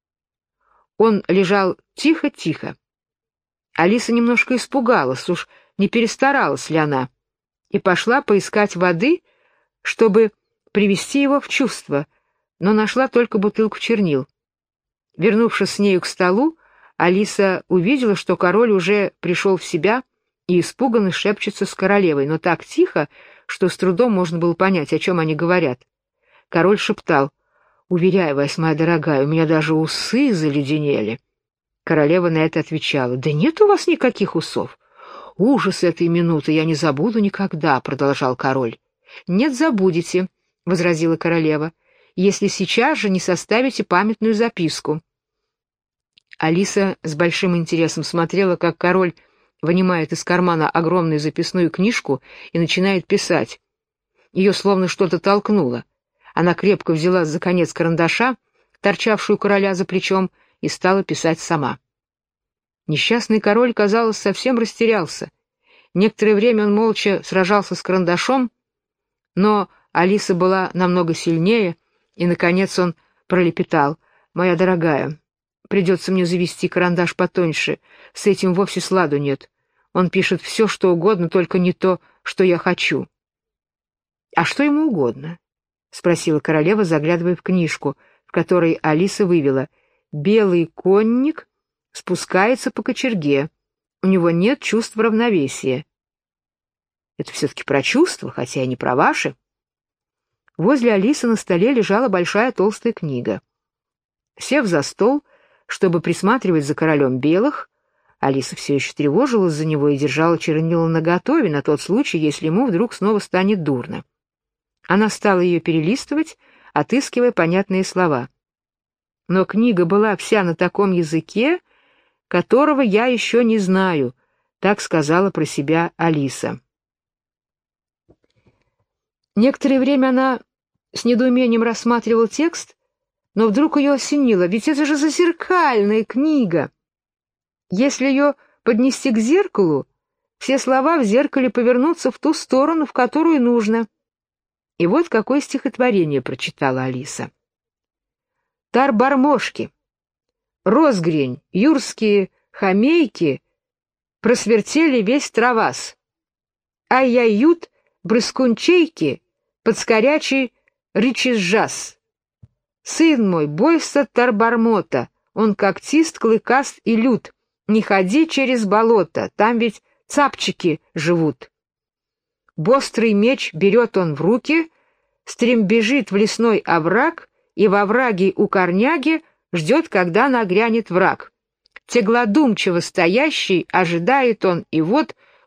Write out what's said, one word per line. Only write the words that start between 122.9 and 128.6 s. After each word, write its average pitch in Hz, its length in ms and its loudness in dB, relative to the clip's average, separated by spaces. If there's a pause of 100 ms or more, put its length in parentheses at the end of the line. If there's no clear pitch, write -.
еще 247 380 0
не 226 160 2
знаю", 180 560 0 (440)
так 202 220 0
сказала 165 480 0
про 160 160 -2
себя 156 520 -2
Алиса. 147 600 -2 (2750)